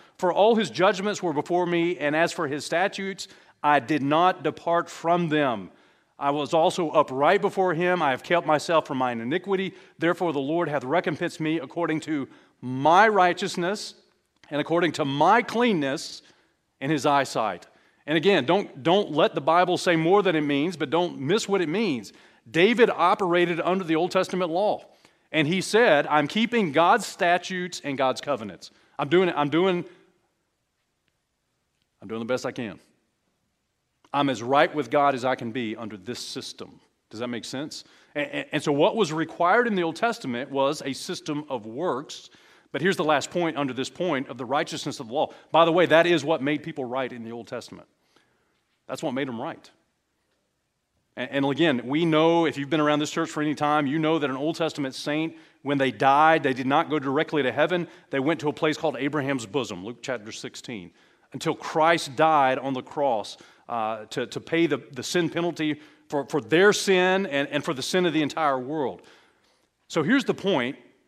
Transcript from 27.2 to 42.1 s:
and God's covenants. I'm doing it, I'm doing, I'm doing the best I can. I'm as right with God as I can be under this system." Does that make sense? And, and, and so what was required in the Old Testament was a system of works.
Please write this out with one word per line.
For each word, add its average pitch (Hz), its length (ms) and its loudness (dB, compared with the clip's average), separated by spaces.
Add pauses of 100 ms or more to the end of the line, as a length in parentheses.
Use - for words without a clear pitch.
and 135 160 -4
God's 127 200 0
covenants. 107 520 -8 (260)
I'm 143 120 -4
doing 175 200 2
it, 156 80 -4
I'm 147 120 0
doing, 175 360 0 (2250)
I'm 98 60 -16
doing 110 100 -8
the 113 80 -8
best 127 220 -4
I 120 40 -8
can. 113 280 -10 (1300)
I'm 139 180 0
as 113 120 -4
right 143 320 2
with 139 160 -4
God 143 240 2
as 123 100 -6
I 127 120 0
can 117 160 -8
be 113 240 -6
under 107 200 -12
this 104 220 -12
system." - 640 -14 (320)
Does 107 80 -14
that 123 80 -6
make 120 180 -8
sense? 143 380 -10 (320)
And, 147 160 -6
and, 143 220 -8
and 151 100 -2
so 156 80 0
what 175 240 4
was 170 180 0
required 175 540 0
in 208 80 -2
the 180 80 0
Old 160 140 -4
Testament 139 520 -4
was 139 340 0
a 135 100 -6
system 151 540 -8
of 113 200 -8
works. 139 640 -6 (400)